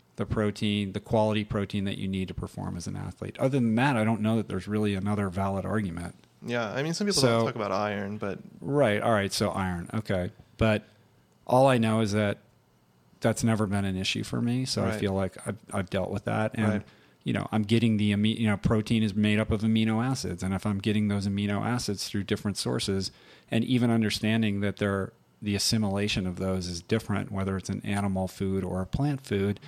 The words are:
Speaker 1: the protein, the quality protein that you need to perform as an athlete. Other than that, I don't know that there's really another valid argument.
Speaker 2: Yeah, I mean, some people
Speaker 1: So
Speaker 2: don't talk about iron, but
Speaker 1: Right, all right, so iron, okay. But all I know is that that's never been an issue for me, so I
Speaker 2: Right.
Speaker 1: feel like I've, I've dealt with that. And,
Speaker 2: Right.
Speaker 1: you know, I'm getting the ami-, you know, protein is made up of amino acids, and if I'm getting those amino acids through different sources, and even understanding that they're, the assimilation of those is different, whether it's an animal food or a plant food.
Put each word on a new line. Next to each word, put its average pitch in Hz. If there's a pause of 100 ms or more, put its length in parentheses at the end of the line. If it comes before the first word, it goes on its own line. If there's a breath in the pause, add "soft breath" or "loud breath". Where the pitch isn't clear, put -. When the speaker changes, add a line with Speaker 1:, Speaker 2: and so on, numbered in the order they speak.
(180)
Speaker 1:
the 104
protein, 104
the 101
quality 107
protein 101
that 101
you 101
need 95
to 90
perform 95
as 87
an 98
athlete. 98
Other 135
than 117
that, 127
I 110
don't 110
know 110
that 107
there's 95
really 104
another 101
valid 98
argument. 92 (300)
Speaker 2:
Yeah, 113
I 127
mean, 165
some 208
people 202
Speaker 1:
So 135
Speaker 2:
don't 117
talk 127
about 104
iron, 101
but 101 (220)
Speaker 1:
Right, 127
all 117
right, 98
so 104
iron, 90
okay. 98 (260)
But 110 (640)
all 131
I 131
know 110
is 101
that 104 (800)
that's 113
never 110
been 98
an 95
issue 95
for 120
me, 123
so -
I 117
Speaker 2:
Right. 107
Speaker 1:
feel 101
like 95 (100)
I've, 101 (140)
I've 98
dealt 92
with 101
that. 110
And, 110
Speaker 2:
Right. 104 (420 soft breath)
Speaker 1:
you 127
know, 101
I'm 110
getting 113
the 104
ami-, 107
you 113
know, 101
protein 110
is 104
made 104
up 110
of 107
amino 110
acids, 107
and 95
if 95
I'm 101
getting 107
those 101
amino 101
acids 110
through 101
different 101
sources, 101 (400 loud breath)
and 117
even 123
understanding 110
that 101
they're, 98 (320)
the 104
assimilation 101
of 90
those 92
is 87
different, 101
whether 95
it's 90
an 101
animal 98
food 95
or 92
a 90
plant 139
food. 101